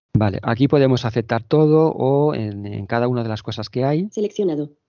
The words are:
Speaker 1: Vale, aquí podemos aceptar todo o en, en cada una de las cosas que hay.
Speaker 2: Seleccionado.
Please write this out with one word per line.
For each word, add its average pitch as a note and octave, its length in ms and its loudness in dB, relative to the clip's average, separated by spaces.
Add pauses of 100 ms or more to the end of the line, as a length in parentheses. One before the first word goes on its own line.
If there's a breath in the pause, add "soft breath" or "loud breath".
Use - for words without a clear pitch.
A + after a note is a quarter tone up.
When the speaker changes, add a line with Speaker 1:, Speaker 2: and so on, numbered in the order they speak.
(140)
Speaker 1:
Vale, G#2 300 2
aquí A#2 240 2
podemos C3+ 380 4
aceptar A2+ 380 -2
todo D#3 480 4
o C#3 440 0
en, G2+ 300 -6
en G#2 200 -8
cada A#2 220 0
una B2 160 -2
de A2+ 60 -6
las G#2+ 140 -8
cosas A2 260 -10
que B2+ 140 -4
hay. D#3 280 -2
Speaker 2:
Seleccionado. F3+ 600 -4 (180)